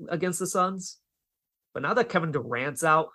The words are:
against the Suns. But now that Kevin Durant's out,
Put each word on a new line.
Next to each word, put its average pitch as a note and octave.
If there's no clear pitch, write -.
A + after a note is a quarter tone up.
against E3+
the F#3
Suns. F#3
But B2+
now E3
that A#3
Kevin E3
Durant's B2+
out, D#3